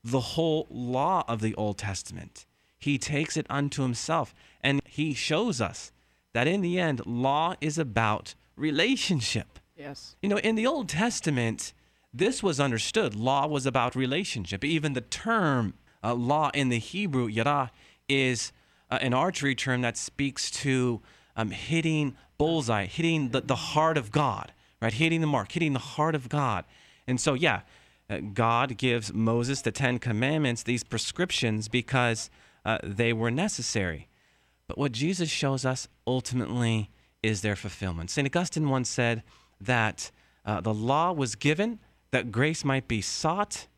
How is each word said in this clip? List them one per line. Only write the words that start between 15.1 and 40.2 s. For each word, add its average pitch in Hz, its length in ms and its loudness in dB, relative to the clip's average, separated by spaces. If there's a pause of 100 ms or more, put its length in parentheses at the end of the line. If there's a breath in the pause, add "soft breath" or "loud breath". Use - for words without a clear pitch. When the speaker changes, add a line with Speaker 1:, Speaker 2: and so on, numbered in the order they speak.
Speaker 1:
uh, 113 100 0
law 135 400 2
in 139 160 2
the 120 80 2
Hebrew, 139 480 -2
yara, 120 460 0 (360 soft breath)
is, 131 460 2 (380 soft breath)
uh, - 100 0
an 127 140 2
archery 143 400 2
term 127 260 -2
that 117 160 -2
speaks - 540 -4
to, 123 500 0 (340 soft breath)
um, 113 140 -2
hitting 156 680 0 (220 soft breath)
bullseye, 127 480 2
hitting 156 440 0
the, 123 120 0
the 127 140 0
heart 156 420 2
of 107 140 -4
God, 135 420 0 (260 soft breath)
right? 113 140 0
Hitting 160 280 2
the 156 60 4
mark, 123 240 0
hitting 160 220 2
the 131 60 0
heart 156 340 0
of 127 160 -4
God. 127 360 0 (420 loud breath)
And 127 120 2
so, 147 140 2
yeah, 127 280 2 (500 soft breath)
uh, 92 80 -2
God 117 580 2
gives 117 340 0
Moses 120 520 2
the 113 80 0
Ten 123 260 0
Commandments, 123 640 0
these 123 220 0
prescriptions, 110 840 -2
because, 120 640 2 (340 soft breath)
uh, 110 200 0
they 117 280 2
were 117 200 0
necessary. 113 760 -2 (600 soft breath)
But - 100 -6
what 139 140 0
Jesus 156 400 0
shows 135 340 0
us 131 220 -2 (180)
ultimately 120 840 0 (320 soft breath)
is 107 180 0
their 104 140 0
fulfillment. 90 560 -6
Saint 139 160 0
Augustine 160 420 0
once 127 180 2
said 117 360 0 (360 soft breath)
that, 110 520 0 (340 soft breath)